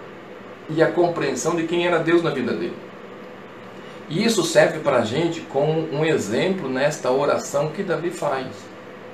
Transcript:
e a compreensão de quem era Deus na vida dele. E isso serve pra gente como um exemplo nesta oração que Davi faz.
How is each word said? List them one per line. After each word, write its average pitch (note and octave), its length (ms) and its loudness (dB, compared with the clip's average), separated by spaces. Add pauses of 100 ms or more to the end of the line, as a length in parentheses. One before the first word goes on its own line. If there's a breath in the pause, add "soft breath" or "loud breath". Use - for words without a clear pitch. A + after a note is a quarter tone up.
(680)
e D#3 140 4
a - 80 4
compreensão D#3+ 640 2
de D#3+ 80 0
quem F3 240 2
era F3 100 4
Deus E3 240 4
na D#3+ 80 2
vida A2 240 0
dele. - 220 -4 (1300 loud breath)
E E3+ 140 0
isso A3 200 4
serve D#3 360 4
pra C3 220 4
gente D3 400 0
como D#3 500 0
um D3 140 0
exemplo D3 640 0
nesta C3 420 0
oração C#3+ 580 2
que G3 120 -6
Davi E3 300 -2
faz. C3+ 360 -2 (680)